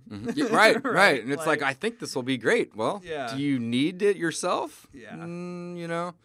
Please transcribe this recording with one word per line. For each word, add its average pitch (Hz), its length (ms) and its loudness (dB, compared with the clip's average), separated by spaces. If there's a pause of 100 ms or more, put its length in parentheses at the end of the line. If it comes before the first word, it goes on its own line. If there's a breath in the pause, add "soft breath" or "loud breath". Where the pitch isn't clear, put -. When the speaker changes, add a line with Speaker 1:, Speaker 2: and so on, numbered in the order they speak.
Speaker 1:
Mm-hmm. 107 240 -8
Yeah, - 120 0
Speaker 2:
<laughs> 214 100 -2
Speaker 1:
right, - 280 6
right. 254 100 -2
Speaker 2:
Right? 170 300 6
Speaker 1:
And 127 80 -4
it's 147 140 -2
like, 147 160 2
Speaker 2:
Like 135 80 2
Speaker 1:
"I 139 40 0
think 233 260 -6
this 143 160 -8
will 131 80 -2
be 131 140 0
great." 165 380 0
Well, 143 300 -2
Speaker 2:
Yeah. 139 300 -6
Speaker 1:
do 135 60 -4
you 139 180 2
need 123 420 0
it 202 160 4
yourself? 175 760 -2
Speaker 2:
Yeah. 107 220 -18
Speaker 1:
Mm, 175 640 -10
you 170 100 -8
know, 170 380 -4